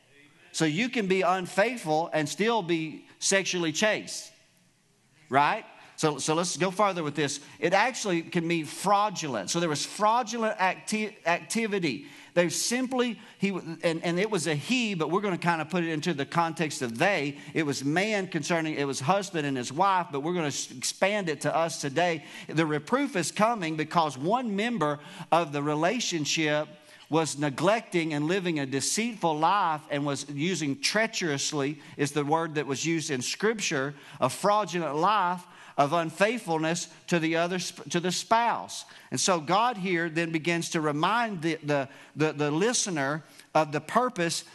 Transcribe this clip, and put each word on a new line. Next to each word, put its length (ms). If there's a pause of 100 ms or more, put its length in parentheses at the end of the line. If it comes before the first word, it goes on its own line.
(500)
So 140
you 240
can 180
be 140
unfaithful 880
and 160
still 360
be 420 (140)
sexually 520
chaste, 600 (960)
right? 340 (320)
So, 240
so 160
let's 220
go 120
further 340
with 120
this. 240 (200)
It 140
actually 500
can 240
mean 180
fraudulent. 840
So 100
there 100
was 160
fraudulent 720
acti-, 560 (100)
activity. 840 (280)
They 140
simply, 720 (200)
he, 100
and, 320 (220)
and 160
it 100
was 160
a 80
he, 400
but 160
we're 120
gonna 180
kinda 260
put 180
it 60
into 240
the 100
context 600
of 160
they. 400 (160)
It 80
was 200
man 440
concerning, 480
it 100
was 140
husband 480
and 100
his 160
wife, 380
but 80
we're 160
gonna 120
s-, 220
expand 600
it 120
to 140
us 260
today. 440 (220)
The 200
reproof 480
is 160
coming 440
because 440
one 360
member 440 (320)
of 200
the 120
relationship 1040 (420)
was 300
neglecting 760
and 140
living 320
a 80
deceitful 720
life 500
and 160
was 240
using 500
treacherously, 1000 (160)
is 160
the 120
word 300
that 140
was 180
used 240
in 140
Scripture, 720 (260)
a 80
fraudulent 680
life 460 (360)
of 160
unfaithfulness 920 (180)
to 140
the 160
other 260
sp-, 260
to 120
the 120
spouse. 720 (280)
And 100
so 180
God 380
here 320
then 220
begins 400
to 100
remind 600
the, 180
the, 260 (280)
the, 180
the 160
listener 720 (300)
of 180
the 80
purpose 640 (120)